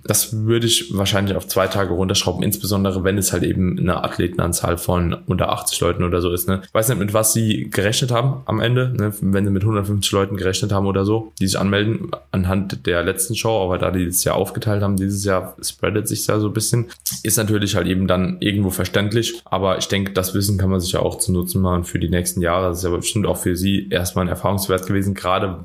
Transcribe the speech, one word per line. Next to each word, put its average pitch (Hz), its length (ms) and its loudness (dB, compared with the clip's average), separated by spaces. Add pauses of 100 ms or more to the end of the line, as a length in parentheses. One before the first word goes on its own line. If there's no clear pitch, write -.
Das 107 420 0
würde 117 200 4
ich - 300 0
wahrscheinlich 98 400 0
auf 87 100 -4
zwei 95 220 2
Tage 95 240 0
runterschrauben, 95 500 0
insbesondere 98 640 0
wenn 98 140 2
es 95 140 0
halt 90 120 2
eben 90 340 2
eine 87 240 0
Athletenanzahl 87 760 0
von 87 340 2 (140)
unter 87 240 0
achtzig - 300 -2
Leuten 85 220 0
oder 87 180 0
so 87 120 0
ist, 90 160 -2
ne? 95 180 0
Ich - 80 -20
weiß 110 140 2
nicht, 120 100 0
mit 101 160 -2
was 110 180 2
sie 110 380 0
gerechnet 113 400 0
haben 127 360 0
am 110 120 0
Ende, 123 380 2
ne? 104 240 0
Wenn 98 240 2
sie 104 80 2
mit 98 120 0
hundertfünfzig 104 460 0
Leuten 98 260 0
gerechnet 95 360 0
haben 98 140 2
oder 98 180 2
so, 110 260 0 (100)
die 98 60 2
sich 98 140 0
anmelden, 101 500 0 (220)
anhand 95 540 0
der 87 180 2
letzten 95 320 -2
Show, 110 260 0
aber 90 160 0
da 90 140 0
die 92 140 0
das 87 180 -2
Jahr - 100 2
aufgeteilt 104 480 0
haben, 101 140 0
dieses 98 280 -2
Jahr 92 380 0
spreadet 107 460 -2
sich 110 180 -2
da 107 140 2
so 107 80 0
ein 104 60 -4
bisschen, 113 320 0 (360)
ist 110 140 2
natürlich 101 400 2
halt 90 100 2
eben 92 220 2
dann 92 320 2
irgendwo 101 300 2
verständlich, 104 760 -2
aber 95 340 0
ich - 80 -4
denke, 98 260 -2
das 92 220 -2
Wissen 101 240 0
kann 95 120 2
man 95 100 2
sich 87 120 -4
ja 82 80 0
auch 87 180 -2
zunutze 90 400 0
machen 90 260 2
für - 160 -4
die 87 80 -2
nächsten 87 320 0
Jahre. 90 300 2
Das 87 80 -4
ist 90 60 -6
ja 87 60 0
bestimmt 92 360 0
auch 90 100 0
für 90 200 0
sie 98 320 0
erstmal 90 360 0
ein 87 60 -2
Erfahrungswert 92 560 -2
gewesen, 98 280 0
gerade 95 500 -2